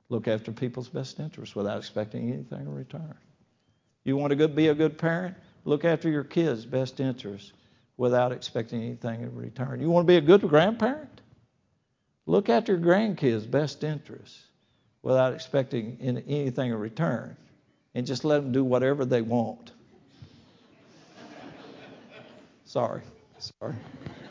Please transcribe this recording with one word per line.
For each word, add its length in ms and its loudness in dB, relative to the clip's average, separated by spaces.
Look 200 -4
after 240 -2
people's 360 -6
best 300 -10
interests 380 -12
without 220 -2
expecting 540 -6
anything 280 -10
in 140 -10
return. 400 -12
You 120 0
want 140 0
to 60 2
go, 120 4
be 200 2
a 60 6
good 240 0
parent? 380 -2
Look 200 0
after 240 2
your 160 0
kids' 420 0
best 340 -4
interests 520 -6
without 340 4
expecting 500 -6
anything 380 -6
in 160 -10
return. 440 -8
You 100 0
want 140 6
to 40 2
be 80 10
a 60 6
good 260 10
grandparent? 720 2
Look 220 2
after 240 2
your 80 2
grandkids' 680 2
best 360 -2
interests 580 -10
without 320 4
expecting 680 -4
in, 180 -2
anything 520 -2
in 80 -2
return, 580 -4
and 120 -4
just 180 -4
let 180 2
them 80 -4
do 140 2
whatever 400 2
they 160 2
want. 500 -2
<laughs> 1500 -20
Sorry. 380 -4
Sorry. 140 -8